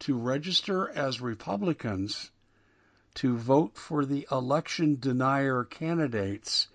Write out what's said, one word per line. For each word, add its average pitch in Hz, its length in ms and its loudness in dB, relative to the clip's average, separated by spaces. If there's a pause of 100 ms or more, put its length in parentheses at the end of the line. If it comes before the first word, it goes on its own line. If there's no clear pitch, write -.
to 135 160 0
register 165 720 0
as 131 320 -2
Republicans 123 1120 -2 (840)
to 123 200 2
vote 135 400 2
for 147 300 -2
the 139 240 -2
election 143 720 2
denier 131 640 2
candidates, 123 1120 -2